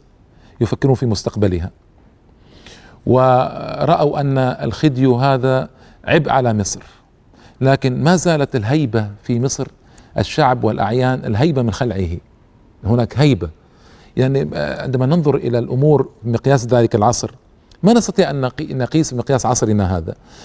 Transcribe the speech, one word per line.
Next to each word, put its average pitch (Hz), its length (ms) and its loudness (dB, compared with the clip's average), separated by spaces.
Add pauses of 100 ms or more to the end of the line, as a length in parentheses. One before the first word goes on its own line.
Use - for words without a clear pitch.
(600)
يفكرون 131 340 2
في 131 100 -4
مستقبلها، 98 640 -2 (1400)
ورأوا 139 1160 2
أن 135 180 -2
الخديو 131 800 0
هذا 131 540 0 (360)
عبء 156 240 0
على 123 240 0
مصر، 101 280 -4 (800)
لكن 131 420 0
ما 175 120 4
زالت 156 400 0
الهيبة 113 540 -2 (140)
في 120 160 -2
مصر، 131 280 -4 (500)
الشعب 127 460 0
والأعيان، 120 640 0
الهيبة 131 360 0
من 117 100 0
خلعه، 98 380 -4 (760)
هناك 117 340 -2
هيبة. 113 320 2 (680)
يعني، 135 360 0
آه، 147 300 -6
عندما 127 220 -2
ننظر 147 300 2
إلى 120 240 -2
الأمور 131 500 2 (140)
بمقياس 120 420 0
ذلك 117 300 2
العصر، 113 360 0 (520)
ما 208 100 6
نستطيع 196 360 2
أن 139 120 -4
نقي-، 131 320 -6
نقيس 135 400 -2
بمقياس 123 320 -2
عصرنا 104 520 0
هذا. 82 180 -8 (300)